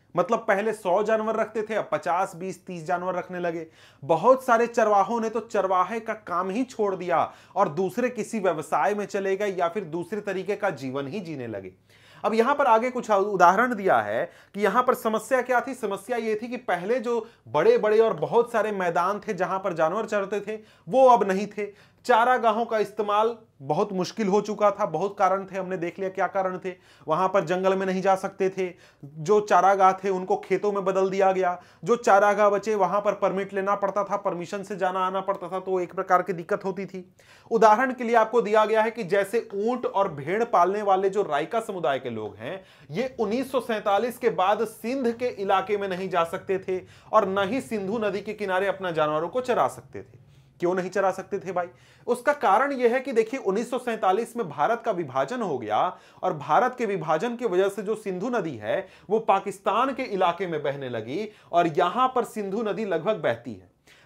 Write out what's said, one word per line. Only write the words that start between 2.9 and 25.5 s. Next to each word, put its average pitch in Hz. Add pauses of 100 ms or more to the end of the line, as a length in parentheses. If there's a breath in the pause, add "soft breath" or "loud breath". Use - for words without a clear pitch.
रखने 180
लगे। 170 (360 soft breath)
बहुत 180
सारे 233
चरवाहों 214
ने 220
तो 226
चरवाहे 190
का 226
काम 185
ही 220
छोड़ 208
दिया 170 (220 loud breath)
और 190
दूसरे 190
किसी 220
व्यवसाय 170
में 208
चले 196
गए 208
या 180
फिर 196
दूसरे 170
तरीके 190
का 202
जीवन 139
ही 180
जीने 151
लगे। 98 (520 loud breath)
अब 208
यहां 226
पर 277
आगे 233
कुछ 247
उदाहरण 202
दिया 185
है 110 (220 loud breath)
कि 202
यहां 208
पर 254
समस्या 233
क्या 247
थी। 262
समस्या 214
ये 220
थी 240
कि 240
पहले 202
जो 233 (200 loud breath)
बड़े-बड़े 214
और 220
बहुत 165
सारे 214
मैदान 185
थे 208
जहां 180
पर 190
जानवर 165
चरते 208
थे 214 (300 loud breath)
वो 262
अब 220
नहीं 190
थे, -
चारागाहों 233
का 226
इस्तेमाल 208 (240)
बहुत 165
मुश्किल 185
हो 202
चुका 208
था, 202
बहुत 180
कारण 190
थे, 190